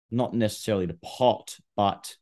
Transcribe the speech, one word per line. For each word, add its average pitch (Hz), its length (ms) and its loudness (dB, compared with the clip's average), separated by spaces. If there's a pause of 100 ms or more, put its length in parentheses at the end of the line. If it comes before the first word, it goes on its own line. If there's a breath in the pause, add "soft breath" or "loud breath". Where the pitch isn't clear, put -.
(100)
not 117 240 -2
necessarily 104 540 0
to 82 60 -8
pot, - 640 0 (200)
but, - 460 0